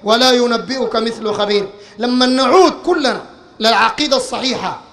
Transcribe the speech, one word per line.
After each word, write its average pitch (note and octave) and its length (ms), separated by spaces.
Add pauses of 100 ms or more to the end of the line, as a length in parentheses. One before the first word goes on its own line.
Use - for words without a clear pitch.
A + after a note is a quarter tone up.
ولا A#3 280
ينبئك A#3+ 640
مثل A3 380
خبير". G3+ 360 (280)
لما B3 280
نعود C4 480 (120)
كلنا C#4 400 (340)
للعقيدة A3+ 580
الصحيحة F#3+ 640 (120)